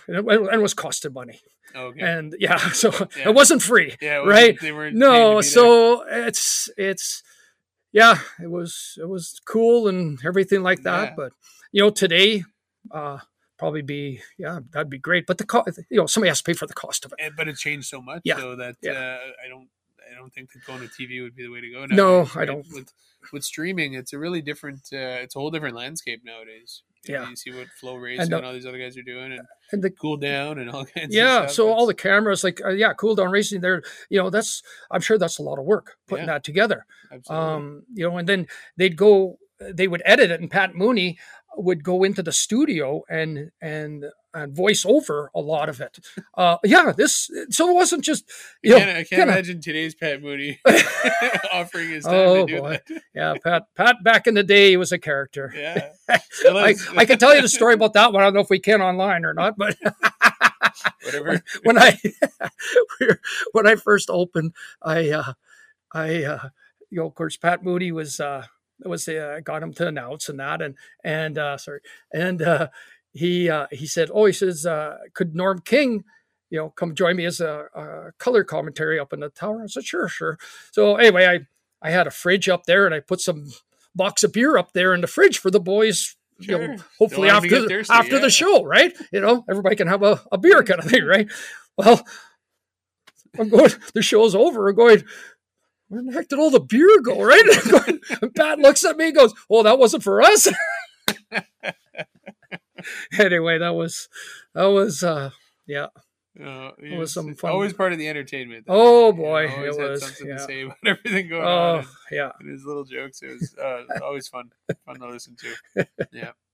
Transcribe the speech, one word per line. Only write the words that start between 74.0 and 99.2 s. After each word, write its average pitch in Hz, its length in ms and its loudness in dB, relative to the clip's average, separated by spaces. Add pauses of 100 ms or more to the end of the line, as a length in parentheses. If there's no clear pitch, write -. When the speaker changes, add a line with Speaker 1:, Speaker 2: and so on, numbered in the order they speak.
Speaker 1:
"Oh," 214 120 2
he 190 80 4
says, 180 320 -4
uh, 151 320 -6 (160)
"could 165 220 -6
Norm 185 240 -2
King, 240 440 0 (460)
you 160 100 -6
know, 156 120 -8
come 170 240 -8
join 175 200 0
me 175 80 -6
as 170 160 -6
a, 151 340 -8
a 156 460 -18
color 240 240 0
commentary 156 560 -6
up 143 140 -10
in 143 80 -12
the 147 80 -12
tower?" 220 340 -12
I 214 40 -14
said, 254 180 -14
"Sure, 320 240 -8
sure." 160 280 -10 (360)
So 208 240 4
anyway, 196 280 6
I, - 640 -4
I 160 40 -4
had 170 160 2
a 135 40 -12
fridge 190 380 -2
up 175 160 -2
there, 190 200 4
and 165 80 0
I 156 60 -6
put 180 220 -6
some 151 240 -6 (500)
box 190 300 -2
of - 80 0
beer 254 240 2
up 175 160 -2
there 185 200 2
in 175 60 0
the 175 80 -4
fridge 349 300 2
for - 120 -2
the 196 120 2
boys, 202 560 -2 (220)
you 185 180 -6
know, 160 80 -6
Speaker 2:
Sure. 269 100 -10 (240)
Speaker 1:
hopefully 196 300 2
Speaker 2:
Don't - 0 -
let - 0 -
'em 202 80 8
Speaker 1:
after 175 100 0
Speaker 2:
get 233 140 4
Speaker 1:
the, 220 80 -2
Speaker 2:
thirsty, 202 240 -2
Speaker 1:
after 233 220 4
Speaker 2:
yeah. 277 60 2
Speaker 1:
the 269 80 4
show, 339 360 4
right? 226 280 4 (200)
You 196 80 -2
know, 233 280 2
everybody 196 280 0
can 180 100 0
have 196 160 0
a, 202 180 2 (120)
a 196 40 0
beer 311 260 6
kind 180 180 -2
of 160 60 -8
thing, 220 180 2
right? 208 260 2 (460)
Well, 208 280 6 (1300)
I'm 220 80 -2
going, 233 240 8 (220)
the 226 80 -2
show's 214 340 4
over. 226 320 2
I'm 202 80 0
going, 233 300 8 (800)
"Where 226 160 -12
the 254 80 -10
heck 320 160 -8
did 277 120 -4
all 311 120 4
the 254 80 8
beer 302 420 6
go?" 202 220 -2
Right? 330 220 10
<laughs> - 180 6
I'm 233 80 0
going, 311 280 4 (220)
and - 140 -6
Pat 302 240 -2
looks 285 240 6
at 311 140 0
me 320 80 0
and 320 100 -2
goes, 254 180 6 (160)